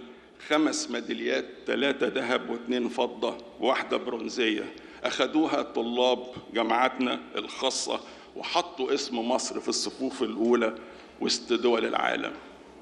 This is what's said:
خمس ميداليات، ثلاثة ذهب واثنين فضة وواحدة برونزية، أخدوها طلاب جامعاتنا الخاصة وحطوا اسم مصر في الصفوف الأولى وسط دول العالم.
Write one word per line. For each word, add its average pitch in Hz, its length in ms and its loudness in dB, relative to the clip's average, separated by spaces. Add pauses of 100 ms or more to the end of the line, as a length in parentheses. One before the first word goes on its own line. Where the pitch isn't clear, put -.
(480)
خمس 151 420 2
ميداليات، 120 540 -2 (220)
ثلاثة 131 400 2
ذهب 123 440 0
واثنين 120 380 0
فضة 117 500 -2 (220)
وواحدة 120 360 2
برونزية، 113 680 0 (400)
أخدوها 147 580 2
طلاب 123 640 2 (280)
جامعاتنا 123 640 2 (160)
الخاصة 123 640 -2 (360)
وحطوا 135 580 0
اسم 123 240 -2
مصر 120 420 0
في - 80 -4
الصفوف 123 540 -2
الأولى 113 520 4 (460)
وسط - 320 0
دول 117 320 4
العالم. - 480 0 (500)